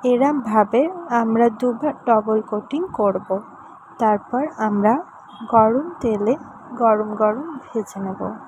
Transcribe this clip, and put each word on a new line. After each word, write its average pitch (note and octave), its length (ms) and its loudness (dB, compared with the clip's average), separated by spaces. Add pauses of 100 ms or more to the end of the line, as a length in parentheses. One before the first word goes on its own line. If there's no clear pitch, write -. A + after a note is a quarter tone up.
এরমভাবে A#3+ 760 2 (280)
আমরা A3+ 400 2
দুবার B3 460 -4 (100)
ডবল A3 360 2
কোটিং G#3+ 400 -6 (120)
করব। F#3+ 340 -2 (720)
তারপর G#3+ 460 0 (140)
আমরা G#3+ 360 2 (560)
গরম A#3 360 4 (140)
তেলে G#3+ 340 0 (440)
গরম G#3+ 380 2
গরম A3 320 -2 (120)
ভেজে - 400 -8
নেব। F#3+ 220 -8 (260)